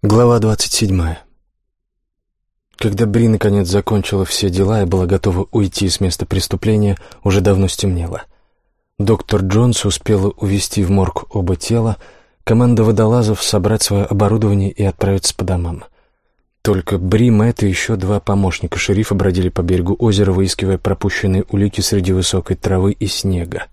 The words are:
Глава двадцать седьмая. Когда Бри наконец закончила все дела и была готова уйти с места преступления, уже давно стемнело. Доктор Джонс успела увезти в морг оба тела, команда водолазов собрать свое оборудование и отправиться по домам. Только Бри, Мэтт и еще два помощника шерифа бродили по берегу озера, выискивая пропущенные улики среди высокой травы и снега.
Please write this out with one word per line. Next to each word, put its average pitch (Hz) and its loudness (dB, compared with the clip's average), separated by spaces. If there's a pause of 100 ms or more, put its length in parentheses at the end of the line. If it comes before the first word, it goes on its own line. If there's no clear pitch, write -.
Глава 120 6
двадцать 107 0
седьмая. 90 -2 (1500)
Когда 107 -2
Бри 113 2
наконец 101 2
закончила 98 0
все 95 -2
дела 98 0
и - 0
была 90 0
готова 92 0
уйти 98 -2
с - -4
места 95 -2
преступления, 101 0 (240)
уже 98 2
давно 95 2
стемнело. 87 -4 (760)
Доктор 104 0
Джонс 107 2
успела 101 0
увезти 98 -2
в 87 0
морг 95 -2
оба 92 0
тела, 113 -2 (460)
команда 117 4
водолазов 110 2
собрать 104 0
свое 101 0
оборудование 101 2
и 104 -4
отправиться 98 0
по - -6
домам. 87 -4 (760)
Только 95 -2
Бри, 110 2
Мэтт 110 2
и 101 2
еще 98 -2
два 98 -2
помощника 98 -2
шерифа 101 0
бродили 92 0
по 90 -4
берегу 90 0
озера, 101 2
выискивая 95 0
пропущенные 98 -2
улики 101 0
среди 95 0
высокой 92 -2
травы 95 0
и 101 -6
снега. 87 -4